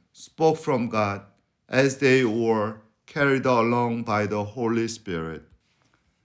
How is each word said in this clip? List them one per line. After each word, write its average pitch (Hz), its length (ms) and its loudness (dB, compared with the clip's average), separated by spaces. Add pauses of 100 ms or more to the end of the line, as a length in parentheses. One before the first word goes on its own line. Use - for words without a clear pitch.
(140)
spoke 160 440 0
from 127 300 -2
God 104 340 -2 (460)
as 131 300 2
they 131 260 4
were 110 540 0 (280)
carried 135 420 0
along 120 560 0
by 107 240 0
the 104 160 -4
Holy 113 440 -2
Spirit." 80 540 -8 (840)